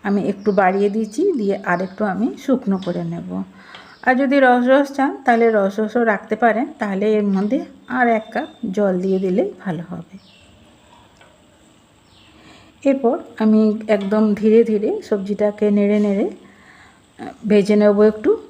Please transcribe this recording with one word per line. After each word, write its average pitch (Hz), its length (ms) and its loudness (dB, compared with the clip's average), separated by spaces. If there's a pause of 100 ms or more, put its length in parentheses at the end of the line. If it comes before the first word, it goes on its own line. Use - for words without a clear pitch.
আমি 202 240 0
একটু 208 240 -4
বাড়িয়ে 196 380 2
দিয়েছি, 220 320 -4 (140)
দিয়ে 202 280 -2
আরেকটু 185 400 -4
আমি 196 220 -2 (120)
শুকনো 233 400 -2
করে 175 260 -6
নেব। 170 260 -10 (720)
আর 254 140 0
যদি 277 220 0
রস 247 280 4
রস 277 280 4
চান, 277 160 0 (120)
তাহলে 233 280 2
রস 202 280 0
রসও 220 260 -2
রাখতে 214 320 -2
পারেন, 233 300 0 (120)
তাহলে 202 340 -4
এর 208 140 0
মধ্যে 202 320 0 (300)
আর 247 200 0
এক 220 220 0
কাপ 294 180 -6 (220)
জল 196 320 0
দিয়ে 190 160 0
দিলেই 196 320 -2 (100)
ভালো 170 280 -8
হবে। 175 280 -16 (2750)
এরপর 269 340 0 (220)
আমি 214 220 4 (280)
একদম 208 360 0 (100)
ধীরে 214 300 4
ধীরে 214 260 0 (120)
সবজিটাকে 208 680 -2
নেড়ে 208 300 2
নেড়ে, 208 280 0
আহ, - 1040 -20 (140)
ভেজে 208 300 4
নেব 208 220 4 (140)
একটু - 180 -2 (200)